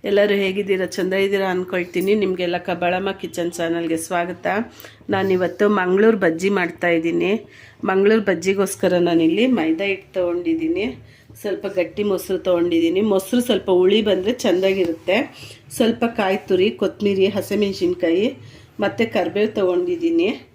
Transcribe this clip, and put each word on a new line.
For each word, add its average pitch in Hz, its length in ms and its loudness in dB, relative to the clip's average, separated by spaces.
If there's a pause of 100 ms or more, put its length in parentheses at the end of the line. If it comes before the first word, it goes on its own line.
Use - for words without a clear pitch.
ಎಲ್ಲರೂ 202 340 4
ಹೇಗಿದ್ದೀರಾ? 190 440 -2 (100)
ಚಂದ 185 180 -2 (100)
ಇದ್ದೀರಾ 196 300 0
ಅನ್ಕೊಳ್ತೀನಿ. 180 580 -2 (100)
ನಿಮಗೆಲ್ಲ 180 360 -2 (100)
ಕಬಾಳಮ್ಮ 180 420 -2 (100)
ಕಿಚನ್ 175 360 -6
ಚಾನಲ್ಗೆ 165 500 -2
ಸ್ವಾಗತ. 175 400 -4 (680)
ನಾನಿವತ್ತು 185 500 0 (140)
ಮಂಗಳೂರು 196 460 4
ಬಜ್ಜಿ 165 340 0
ಮಾಡ್ತಾಯಿದ್ದೀನಿ. 170 720 0 (580)
ಮಂಗಳೂರು 202 400 4
ಬಜ್ಜಿಗೋಸ್ಕರ 185 680 0 (100)
ನಾನಿಲ್ಲಿ 170 360 2 (140)
ಮೈದಾ 160 320 0
ಹಿಟ್ಟು 190 280 -6
ತೊಗೊಂಡಿದ್ದೀನಿ, 175 680 -2 (560)
ಸ್ವಲ್ಪ 202 240 -6 (120)
ಗಟ್ಟಿ 180 320 -4
ಮೊಸರು 185 280 -4 (100)
ತೊಗೊಂಡಿದ್ದೀನಿ. 170 540 2 (100)
ಮೊಸರು 190 360 0
ಸ್ವಲ್ಪ 196 200 0 (120)
ಹುಳಿ 196 200 4 (100)
ಬಂದರೆ 185 240 0 (100)
ಚೆಂದಾಗಿರುತ್ತೆ. 185 760 0 (580)
ಸ್ವಲ್ಪ 233 280 0 (160)
ಕಾಯಿ 196 200 0 (100)
ತುರಿ, 190 180 4 (140)
ಕೊತ್ತಂಬರಿ, 196 540 0
ಹಸಿಮೆಣಸಿನ್ಕಾಯಿ 190 880 0 (580)
ಮತ್ತು 202 200 0 (120)
ಕರಿಬೇವು 202 440 0
ತೊಗೊಂಡಿದ್ದೀನಿ. 175 680 0 (260)